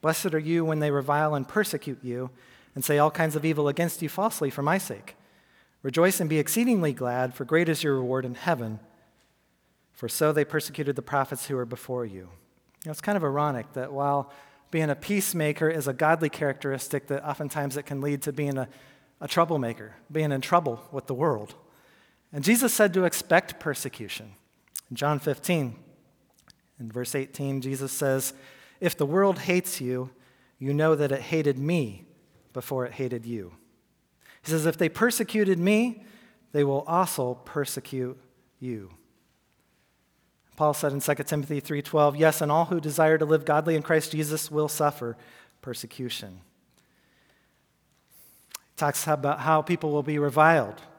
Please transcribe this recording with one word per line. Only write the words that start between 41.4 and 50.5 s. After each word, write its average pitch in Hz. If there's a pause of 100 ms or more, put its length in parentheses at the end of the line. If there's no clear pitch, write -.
three 143
twelve, 147
"Yes, 160
and 147
all 165
who 170
desire 156
to 156
live 151
godly 156
in 151
Christ 156
Jesus 151
will 151
suffer 143 (460)
persecution." 117 (2000)
He -
talks 147
about 147
how 156
people 165
will 147
be 151
reviled. 147 (180)